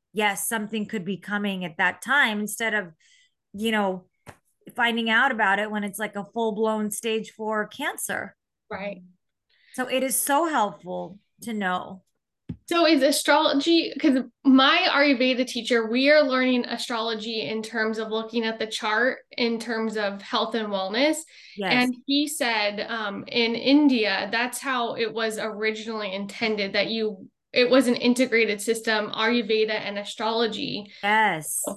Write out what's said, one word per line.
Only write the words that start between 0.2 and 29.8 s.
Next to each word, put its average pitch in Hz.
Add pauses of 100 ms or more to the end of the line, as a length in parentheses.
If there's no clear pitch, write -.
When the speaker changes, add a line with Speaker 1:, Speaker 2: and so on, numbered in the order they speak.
Speaker 1:
something 214
could 208
be 190
coming 202
at 165
that 180
time 247
instead 214
of, 185 (600)
you 220
know, 190 (680)
finding 233
out 254
about 202
it 214
when 208
it's, 202
like, 214
a 202
full-blown 220
stage 220
four 214
cancer. - (340)
Speaker 2:
Right. 190 (720)
Speaker 1:
So 254
it 254
is 262
so 285
helpful 180 (240)
to 226
know. 190 (640)
Speaker 2:
So 339
is 311
astrology, 294
'cause 269 (260)
my 277
Ayurveda 254
teacher, 233
we 254
are 302
learning 254
astrology 226
in 220
terms 220
of 214
looking 220
at 220
the 220
chart, 220 (180)
in 233
terms 226
of 202
health 220
and 214
wellness. 208 (380)
Speaker 1:
Yes. 196
Speaker 2:
And 247 (100)
he 285
said, 214
um, 214
in 233
India, 226
that's 247
how 247
it 220
was 220
originally 214
intended, 202
that 208
you, 214 (240)
it 247
was 247
an 240
integrated 233
system, 220
Ayurveda 220
and 202